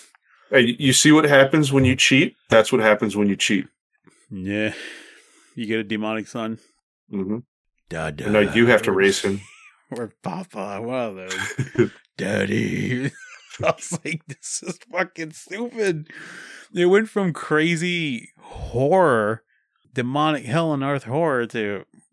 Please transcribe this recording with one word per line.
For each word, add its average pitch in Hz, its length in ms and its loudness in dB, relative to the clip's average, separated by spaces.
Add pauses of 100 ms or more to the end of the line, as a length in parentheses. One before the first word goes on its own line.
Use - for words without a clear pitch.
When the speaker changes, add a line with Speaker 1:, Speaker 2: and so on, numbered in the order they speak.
Speaker 1:
<laughs> - 460 -20
Speaker 2:
Hey, 123 280 4
you 139 140 2
see - 180 6
what 156 140 8
happens 139 480 4
when 135 140 4
you 127 100 4
cheat? - 400 2 (140)
That's 113 200 6
what 117 120 2
happens 107 340 2
when 104 120 2
you 98 80 2
cheat. 98 300 -2 (640)
Speaker 1:
Yeah. 101 440 -4 (840)
You 120 100 -8
get 110 140 -2
a 110 40 -4
demonic 107 440 -6
son. 113 300 -8 (520)
Speaker 2:
Mm-hmm. 101 280 -6 (500)
Speaker 1:
Dada. 80 420 -8
Speaker 2:
No, 107 100 4
you 107 260 4
have 117 160 4
to 104 100 -2
raise 98 300 2
him. 101 240 -2
Speaker 1:
<laughs> - 40 -20 (460)
Or 117 160 -10 (100)
Papa, 104 600 -10
one 127 180 -6
of 110 160 -6
those. 101 720 -2 (140)
Speaker 2:
<laughs> - 140 -20
Speaker 1:
Daddy. 104 880 -2
<laughs> - 560 -14
I 139 80 0
was - 340 -6
like, 160 220 -10
"This - 360 -14
is - 160 -10 (120)
fucking 165 420 -10
stupid." 202 760 -6 (680)
It 175 120 2
went 202 220 4
from 190 240 -2
crazy 160 960 -2 (100)
horror, 123 1040 0 (500)
demonic 139 520 -2
hell 160 280 0
on 139 100 -2
earth 139 220 -4
horror 131 440 -2
to 104 360 -4 (280)